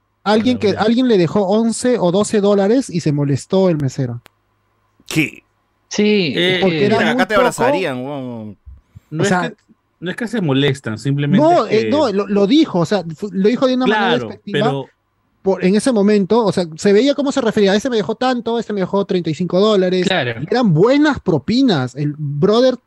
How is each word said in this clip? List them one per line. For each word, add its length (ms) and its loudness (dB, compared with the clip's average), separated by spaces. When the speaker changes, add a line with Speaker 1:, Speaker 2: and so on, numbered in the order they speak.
Speaker 1:
alguien 380 0
que, 180 0
alguien 300 2
le 100 4
dejó 300 2
once 500 0
o 140 0
doce 280 0
dólares 480 2
y 120 -4
se 100 -2
molestó 580 0
el 100 0
mesero. 440 -6
Speaker 2:
¿Qué? 360 -4
Speaker 3:
Sí, 480 0
Speaker 4:
Eh, 260 0
Speaker 1:
Porque 240 0
era 100 4
Speaker 2:
Acá 180 2
Speaker 1:
muy 40 -2
Speaker 2:
te 80 2
Speaker 1:
poco. 140 2
Speaker 2:
abrazarían, 640 0
weón. 520 -10
Speaker 4:
No 100 -6
Speaker 1:
O 20 0
Speaker 4:
es 60 2
Speaker 1:
sea, 220 0
Speaker 4:
que, 40 -16
no 100 -8
es 60 -8
que 120 -6
se 120 -4
molestan, 580 0
simplemente 460 0
Speaker 1:
no, 220 4
Speaker 4:
es 40 -8
que 60 -2
Speaker 1:
eh, 20 0
no, 220 0
lo, 140 -2
lo 200 0
dijo, 340 2
o 60 0
sea, 180 -2
fu-, 160 -10
lo 160 0
dijo 180 0
de 80 2
una 120 -2
manera 220 0
Speaker 4:
Claro, 200 -2
Speaker 1:
despectiva. 320 -8
Speaker 4:
pero 260 -2
Speaker 1:
Por, 220 -2
en 120 2
ese 160 0
momento, 520 2
o 80 0
sea, 120 -2
se 160 2
veía 220 4
cómo 180 -2
se 100 -2
refería, 320 2
"Este 160 -2
me 60 -2
dejó 180 -4
tanto, 440 -2
este 140 -6
me 80 -4
dejó 240 -2
treinta 260 -4
y 40 -2
cinco 260 -2
dólares". 460 2
Speaker 3:
Claro. 340 -2
Speaker 1:
Y 100 -8
eran 220 2
buenas 480 4
propinas. 720 0
El 220 -4
brother 600 0